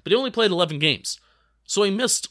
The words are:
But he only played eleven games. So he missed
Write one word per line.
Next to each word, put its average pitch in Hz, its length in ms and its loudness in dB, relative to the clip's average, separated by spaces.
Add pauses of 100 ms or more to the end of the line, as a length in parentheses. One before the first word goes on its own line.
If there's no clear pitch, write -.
But - 80 -8
he 214 60 6
only 262 140 -4
played 220 200 2
eleven 165 280 0
games. 147 400 -2 (460)
So - 180 0
he 196 80 2
missed 233 400 -2